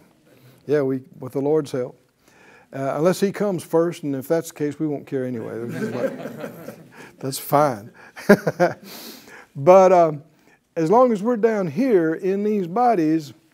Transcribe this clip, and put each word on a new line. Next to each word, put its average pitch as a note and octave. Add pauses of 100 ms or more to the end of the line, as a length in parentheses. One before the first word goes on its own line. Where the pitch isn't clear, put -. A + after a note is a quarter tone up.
(640)
Yeah, C#3+
we, C3 (180)
with B2+
the C#3
Lord's D3
help. B2+ (760)
Uh, C3+
unless E3+
he G3+
comes G3
first, E3
and C#3
if C3
that's E3
the -
case, D3
we D#3
won't C#3+
care C3
anyway. A2+
<laughs> -
That's C3+
fine. B2+ (360)
<laughs> F3 (800)
But, F#3
um, D#3+ (520)
as D#3+
long B3
as G3
we're A#3+
down G#3
here E3
in F#3+
these G#3
bodies, E3 (200)